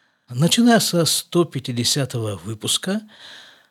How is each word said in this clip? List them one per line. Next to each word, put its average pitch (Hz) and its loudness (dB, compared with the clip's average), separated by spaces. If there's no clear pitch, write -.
Начиная 185 4
со 170 0
сто - 0
пятидесятого 120 -4
выпуска, 113 -6